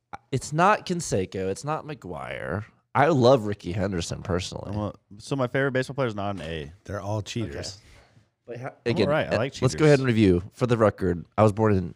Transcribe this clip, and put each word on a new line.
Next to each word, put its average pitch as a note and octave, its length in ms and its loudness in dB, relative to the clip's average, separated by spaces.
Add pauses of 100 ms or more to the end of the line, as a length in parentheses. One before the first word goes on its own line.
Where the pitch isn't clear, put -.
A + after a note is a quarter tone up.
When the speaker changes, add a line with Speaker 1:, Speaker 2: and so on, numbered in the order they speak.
(300)
Speaker 1:
It's C3 220 -8
not F3 340 2
Canseco. G2 600 -4
It's G2 160 -6
not D3 220 -8
McGuire. D2+ 800 -8 (320)
I C#3 120 4
love B2 380 6
Ricky G2 260 -6
Henderson F#2 500 -4
personally. E2+ 500 -6
Speaker 2:
I'm G#2 60 -6
a, G#2 140 -4 (260)
so C#3 160 -8
my C3 140 -2
favorite C#3 240 -2
baseball B2+ 240 -2
player C3+ 100 0
is A2 80 -4
not G2+ 220 -4
an E2+ 60 -10
A. D#2+ 300 -8 (120)
Speaker 3:
They're G2 160 -8
all G#2 220 -4
cheaters. F#2 560 -8
Speaker 1:
Okay. - 60 -20 (600)
But A#2+ 140 -12
ha-, C3+ 160 -12 (100)
Speaker 2:
I'm A#2+ 60 2
Speaker 1:
again, A2 160 2
Speaker 2:
all C#3+ 40 2
right. D3+ 200 2
I - 20 2
Speaker 1:
uh, G#2+ 40 2
Speaker 2:
like C3+ 240 -4
Speaker 1:
let's B2 120 2
go D#3 100 2
ahead D3 140 8
and C3 100 -2
Speaker 2:
cheaters. A#2+ 60 4
Speaker 1:
review. F#2+ 280 6 (100)
For - 160 -2
the A#2+ 80 2
record, F#2 480 2 (120)
I G#2 60 6
was A2 100 6
born G#2+ 220 2
in F2+ 220 -2